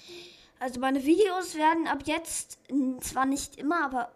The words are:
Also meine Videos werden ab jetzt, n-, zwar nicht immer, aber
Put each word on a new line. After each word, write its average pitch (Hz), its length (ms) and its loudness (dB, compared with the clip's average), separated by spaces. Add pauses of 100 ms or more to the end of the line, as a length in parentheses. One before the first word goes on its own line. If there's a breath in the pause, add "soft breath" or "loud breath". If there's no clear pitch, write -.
(580 loud breath)
Also 247 220 -6
meine 269 240 2
Videos 359 500 4
werden 320 320 4
ab 277 200 -2
jetzt, - 520 -6 (100)
n-, 254 340 0
zwar 262 240 -2
nicht 269 300 -4
immer, 311 280 0
aber 254 320 -4